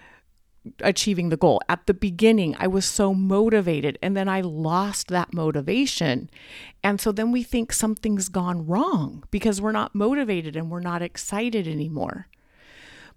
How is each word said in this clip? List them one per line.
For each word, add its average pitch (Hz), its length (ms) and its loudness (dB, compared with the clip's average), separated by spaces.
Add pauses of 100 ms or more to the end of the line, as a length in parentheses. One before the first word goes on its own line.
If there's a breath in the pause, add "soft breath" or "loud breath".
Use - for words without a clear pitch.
(800 soft breath)
achieving 180 500 0
the 160 60 2
goal. 143 320 4
At - 180 -2
the 202 80 4
beginning, 196 640 4
I - 80 0
was 190 180 2
so 196 300 2
motivated, 190 880 2
and 196 140 0
then 196 120 0
I 190 120 0
lost 175 680 -2
that 180 260 0
motivation." 156 960 0 (520 loud breath)
And 202 180 0
so 214 120 0
then 220 200 0
we 247 100 0
think 233 300 -2
something's 214 560 -2
gone 180 380 -2
wrong 190 640 0
because 208 300 0
we're 214 120 -2
not 214 220 -4
motivated 202 640 0
and 165 140 -6
we're 175 100 -6
not 175 220 -4
excited 208 640 -4
anymore. 156 640 -6 (880 loud breath)